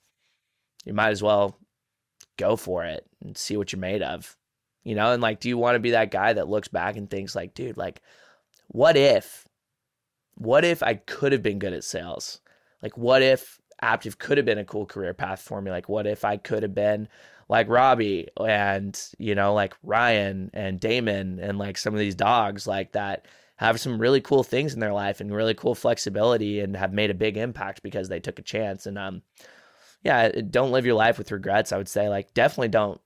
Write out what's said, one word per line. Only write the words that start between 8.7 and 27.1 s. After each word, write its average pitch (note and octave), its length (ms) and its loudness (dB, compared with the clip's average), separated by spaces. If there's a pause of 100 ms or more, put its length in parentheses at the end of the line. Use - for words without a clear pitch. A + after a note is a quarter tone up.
if, C3+ 500 4 (880)
what C3 300 4
if E3+ 180 2
I A#2 120 0
could - 380 -2
have A#2 100 2
been G2+ 160 -2
good F#2+ 140 -4
at D#2+ 120 -8
sales? - 560 -10 (420)
Like, - 160 -10
what B2+ 240 6
if - 380 2 (220)
Aptiv A2+ 360 -2
could - 180 0
have C3+ 100 2
been G#2+ 120 2
a G2+ 60 -6
cool G#2 200 -6
career F#2 300 -6
path F#2+ 260 -6
for G#2 200 -10
me? G2 100 -6
Like, F2+ 180 -8
what G#2 180 -2
if G#2 180 -4
I G#2 120 0
could G#2+ 260 -4
have G2 120 -4
been G#2+ 340 0 (400)
like A2 200 2
Robbie A#2 600 4 (140)
and, G2+ 560 0 (200)
you G#2 160 -2
know, G2+ 200 2
like, G2+ 280 0
Ryan G#2 720 0
and F#2+ 260 -4
Damon G2+ 600 -2
and, G2 180 -4
like, G2+ 180 -6
some G#2+ 180 -4
of G#2+ 60 0
these G2+ 140 -2
dogs, G2+ 520 0
like, G2 260 -4
that G2 340 -6 (300)
have A2+ 220 2
some A#2+ 220 -4
really C3 200 4
cool C3+ 220 2
things C3+ 320 -2
in A2+ 60 -6
their G#2 120 -2
life G2+ 280 -4
and G2+ 120 -8
really A2 220 0
cool A#2+ 200 -2
flexibility G#2+ 880 0
and G2 160 -4
have F#2+ 160 -4
made G#2 180 0